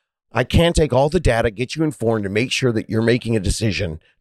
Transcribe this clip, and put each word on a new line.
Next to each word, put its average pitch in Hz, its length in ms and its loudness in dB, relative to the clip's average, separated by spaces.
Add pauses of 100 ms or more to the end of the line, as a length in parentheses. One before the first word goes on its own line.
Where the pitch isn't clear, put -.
(340)
I 120 100 0
can 170 300 4
take 160 180 0
all 131 160 4
the 160 140 0
data, 117 300 2
get 113 260 -8
you 160 80 0
informed, 113 400 -2
and 95 80 -6
make 120 180 0
sure 123 220 0
that 107 160 -4
you're 110 120 0
making 117 360 0
a - 20 0
decision 92 600 -2 (200)